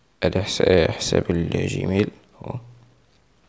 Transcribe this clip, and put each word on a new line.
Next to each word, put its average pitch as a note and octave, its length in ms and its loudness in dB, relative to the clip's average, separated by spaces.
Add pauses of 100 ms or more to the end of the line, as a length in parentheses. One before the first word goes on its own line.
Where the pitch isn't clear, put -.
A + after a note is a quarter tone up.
(220)
ادي F#2 200 0
حس-، - 220 -4
آه، F2+ 260 6
حساب - 400 0
الجيميل F#2+ 800 -2 (320)
اهو. - 120 -10 (960)